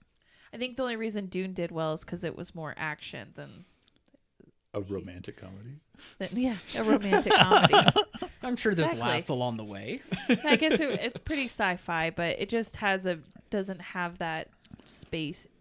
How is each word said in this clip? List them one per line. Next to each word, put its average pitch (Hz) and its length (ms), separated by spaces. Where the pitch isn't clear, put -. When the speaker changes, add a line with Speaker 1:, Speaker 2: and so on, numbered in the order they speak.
Speaker 1:
I 233 60
think 247 180
the 269 60
only 240 140
reason 214 300
Dune 185 280
did 175 160
well 160 240
is 160 100
'cause 175 200
it 160 120
was - 180
more 156 240
action - 560
than 147 300
Speaker 2:
A 104 80
romantic 92 560
comedy? 104 440
Speaker 1:
than, 190 140
yeah, 240 240
a 226 80
romantic 220 480
comedy. - 420
Speaker 2:
<laughs> - 680
Speaker 3:
I'm 247 140
sure 214 180
there's 160 180
Speaker 1:
Exactly. 117 220
Speaker 3:
laughs - 140
along 123 280
the 110 80
way. 104 380
<laughs> - 240
Speaker 1:
I 294 120
guess 311 240
it, 262 200
it's - 180
pretty 285 280
sci-fi, 175 640
but 170 280
it 196 120
just 226 260
has 190 300
a, 175 120
doesn't 196 300
have 175 380
that 160 300
space - 600